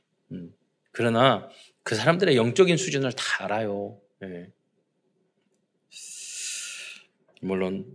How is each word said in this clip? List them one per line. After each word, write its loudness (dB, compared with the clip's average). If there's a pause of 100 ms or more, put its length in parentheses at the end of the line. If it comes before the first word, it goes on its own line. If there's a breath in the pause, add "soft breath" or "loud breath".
(320)
음, -12 (380)
그러나 4 (340 soft breath)
그 -2
사람들의 4
영적인 4
수준을 -2
다 -4
알아요. -4 (240)
예. -12 (3000 loud breath)
물론, -4 (100)